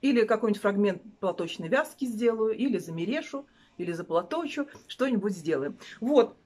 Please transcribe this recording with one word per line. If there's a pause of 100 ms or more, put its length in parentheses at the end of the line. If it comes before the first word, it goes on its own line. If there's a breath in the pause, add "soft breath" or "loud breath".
Или
какой-нибудь
фрагмент (200)
платочной
вязки
сделаю,
или
замерешу, (300 soft breath)
или
заплаточу, (200 loud breath)
что-нибудь
сделаем. (240 loud breath)
Вот. (100)